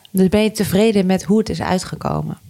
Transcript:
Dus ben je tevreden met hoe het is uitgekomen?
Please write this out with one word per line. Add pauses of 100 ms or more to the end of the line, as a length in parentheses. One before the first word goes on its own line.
(120)
Dus
ben
je
tevreden
met
hoe
het
is
uitgekomen? (120)